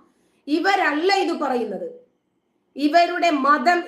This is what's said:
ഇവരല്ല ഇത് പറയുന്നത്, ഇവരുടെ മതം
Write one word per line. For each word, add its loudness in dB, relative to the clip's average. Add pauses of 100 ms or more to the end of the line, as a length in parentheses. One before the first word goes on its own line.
(480)
ഇവരല്ല 0 (140)
ഇത് -2
പറയുന്നത്, -4 (960)
ഇവരുടെ 2 (160)
മതം 2